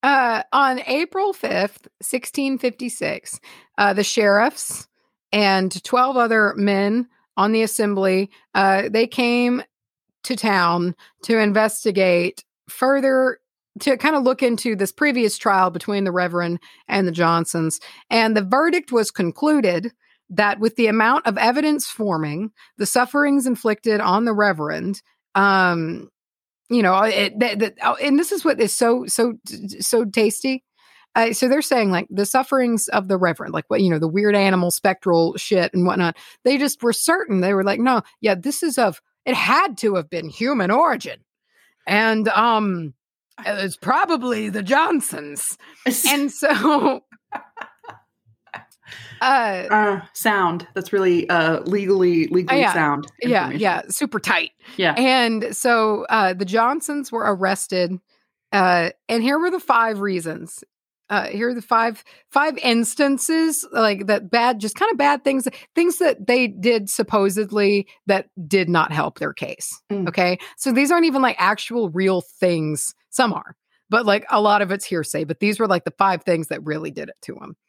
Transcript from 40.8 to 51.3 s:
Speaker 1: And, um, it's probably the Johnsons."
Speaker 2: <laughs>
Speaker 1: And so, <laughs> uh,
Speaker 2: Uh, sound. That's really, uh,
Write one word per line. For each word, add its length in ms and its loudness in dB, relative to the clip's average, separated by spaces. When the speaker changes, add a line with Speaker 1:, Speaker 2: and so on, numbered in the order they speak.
Speaker 1:
And, 440 0
um, 680 0
it's 320 -6
probably 720 -2
the 140 -6
Johnsons." 920 -2
Speaker 2:
<laughs> 240 0
Speaker 1:
And 220 0
so, 720 0
<laughs> 100 -12
uh, 480 0
Speaker 2:
Uh, 320 2
sound. 600 0
That's 180 -6
really, 360 2
uh, 320 2